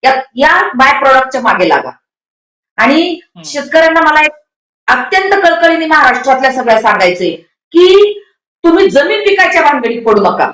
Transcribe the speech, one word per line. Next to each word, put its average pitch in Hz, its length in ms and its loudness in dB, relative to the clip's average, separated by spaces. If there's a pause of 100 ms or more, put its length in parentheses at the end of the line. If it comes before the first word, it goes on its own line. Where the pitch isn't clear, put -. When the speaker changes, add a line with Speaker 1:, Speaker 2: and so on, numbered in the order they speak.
Speaker 1:
या, 262 180 0 (140)
या 339 320 0
बाय 277 300 0
प्रॉडक्टच्या 262 420 0
मागे 185 280 -2
लागा. 135 220 -2 (840)
आणि 311 360 0
Speaker 2:
हम्म. - 320 -16
Speaker 1:
शेतकऱ्यांना 320 560 0
मला 311 200 2
एक 302 120 -2 (540)
अत्यंत 381 460 -2
कळकळीने 339 540 0
महाराष्ट्रातल्या 262 640 0
सगळ्या 233 280 0
सांगायचंय 185 500 -2 (420)
की 381 460 4 (460)
तुम्ही 339 260 2
जमीन 339 300 0
विकायच्या 370 420 0
भानगडीत 240 440 -2
पडू 208 140 2
नका. 165 340 -2